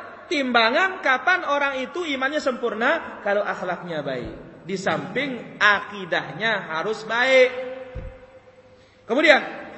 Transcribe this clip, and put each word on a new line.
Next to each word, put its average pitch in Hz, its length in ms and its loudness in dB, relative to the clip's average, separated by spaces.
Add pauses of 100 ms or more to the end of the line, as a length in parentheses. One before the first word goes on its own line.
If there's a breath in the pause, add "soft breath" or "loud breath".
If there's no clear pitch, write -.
(280)
timbangan 277 720 2
kapan 294 480 2
orang 277 320 0
itu 339 240 -6
imannya 285 360 -2
sempurna, 247 840 -2
kalau 202 160 2
akhlaknya 175 640 -4
baik. 123 640 -8
Di 190 80 -4
samping 214 800 -4
akidahnya 185 1200 0
harus 202 320 -4
baik. 254 420 6 (1600 soft breath)
Kemudian, 269 680 4